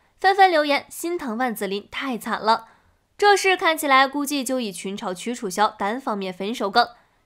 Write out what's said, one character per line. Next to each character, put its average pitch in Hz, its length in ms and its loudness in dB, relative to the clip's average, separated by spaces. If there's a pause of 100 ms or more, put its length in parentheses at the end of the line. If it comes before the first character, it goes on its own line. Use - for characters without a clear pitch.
(180)
纷 381 160 4
纷 381 160 6
留 302 140 2
言 285 240 0
心 339 280 -6
疼 254 220 -6
万 247 160 -2
梓 202 140 -6
林 202 220 -8
太 262 280 -6
惨 220 220 -6
了。 220 260 2 (500)
这 403 200 6
事 381 200 2
看 320 220 0
起 311 80 -4
来 269 220 6
估 285 160 -6
计 277 180 -2
就 262 160 -2
以 220 140 -4
群 196 260 -10
嘲 190 160 -6
屈 233 180 -8
楚 233 160 -8
萧 208 200 2
单 208 320 -4
方 220 180 -6
面 190 160 -6
分 196 180 -6
手 233 160 -4
梗， 233 200 4 (380)